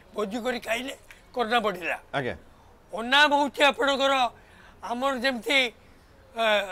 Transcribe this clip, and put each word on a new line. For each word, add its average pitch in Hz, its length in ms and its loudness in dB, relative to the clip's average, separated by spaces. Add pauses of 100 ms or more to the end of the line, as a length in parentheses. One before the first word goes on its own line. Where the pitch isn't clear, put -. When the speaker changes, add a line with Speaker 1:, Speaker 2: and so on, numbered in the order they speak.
(140)
Speaker 1:
ଭୋଜି 208 240 -4
କରି 247 220 -4
ଖାଇଲେ, 254 340 -6 (400)
କରୋନା 233 240 0
ବଢ଼ିଲା। 180 400 -4 (160)
Speaker 2:
ଆଜ୍ଞା। 123 200 -4 (580)
Speaker 1:
ଓନାମ 262 420 4
ହଉଛି 285 280 0
ଆପଣଙ୍କର 277 520 2 (680)
ଆମର 240 360 -2
ଯେମିତି, 254 400 0 (800)
ଅ, 226 80 0 (280)